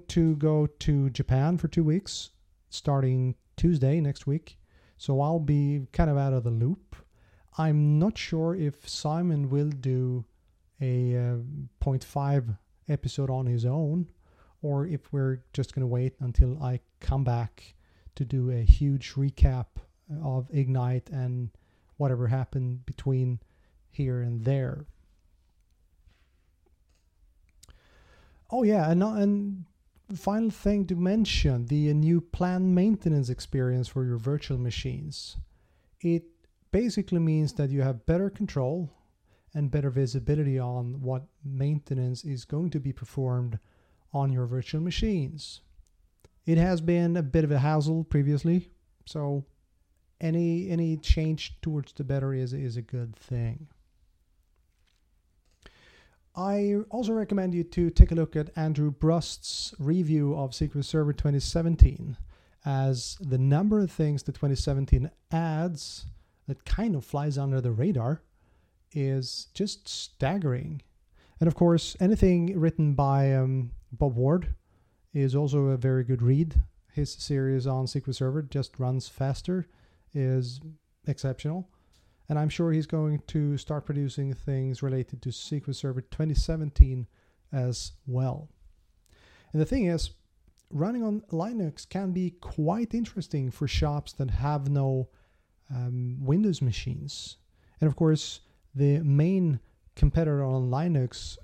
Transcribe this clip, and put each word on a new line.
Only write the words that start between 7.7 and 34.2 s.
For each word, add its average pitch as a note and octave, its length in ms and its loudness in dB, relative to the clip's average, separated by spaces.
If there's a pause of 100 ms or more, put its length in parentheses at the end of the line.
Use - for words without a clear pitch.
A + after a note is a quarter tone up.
not G3+ 180 0
sure E3 380 -2
if D3 340 -4
Simon D#3 600 -2
will C#3+ 200 0
do B2+ 560 -2 (560)
a, B2 340 0
uh, B2 200 0 (440)
point C3 240 0
five C#3 420 0 (420)
episode C#3 420 -2
on C3 160 -2
his A#2+ 200 0
own, D#3 420 0 (560)
or C#3+ 240 -2
if D3 260 -8
we're C3 300 -2 (100)
just - 220 -4
gonna C3 100 -2
wait B2 360 0
until B2+ 420 4
I B2 160 -2 (220)
come C3+ 220 0
back A#2+ 520 -4 (400)
to C3+ 100 -4
do B2+ 240 -2
a A#2+ 140 -2
huge C#3 500 4
recap C3+ 520 2 (580)
of C3 280 -2
Ignite B2+ 600 0
and B2 380 -6 (480)
whatever B2+ 300 0
happened B2+ 600 -2
between B2+ 520 -2 (520)
here B2+ 300 -2
and A#2 240 -4
there. C3+ 400 -2 (3750)
Oh B3 120 0
yeah, G3+ 260 4
and, F3 140 4
uh, A3 100 -2
and G3+ 520 0 (500)
final G#3+ 340 0
thing G3+ 380 0
to F#3 80 -2
mention, F3 720 2
the, D3 240 2
uh, D3+ 40 4
new D#3+ 280 4
plan F3+ 520 0
maintenance F3 560 2
experience B2+ 580 -2
for C3 180 -4
your B2 120 -2
virtual C3+ 400 -4